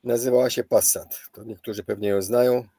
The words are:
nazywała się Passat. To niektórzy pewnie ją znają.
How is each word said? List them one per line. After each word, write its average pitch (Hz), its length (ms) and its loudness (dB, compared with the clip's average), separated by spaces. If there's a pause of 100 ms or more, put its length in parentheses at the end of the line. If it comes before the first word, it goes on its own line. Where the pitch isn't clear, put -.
nazywała 123 460 2
się - 140 -4
Passat. - 560 0 (120)
To 107 120 -20
niektórzy 107 400 -10
pewnie 104 240 -4
ją 98 140 2
znają. 123 420 2 (140)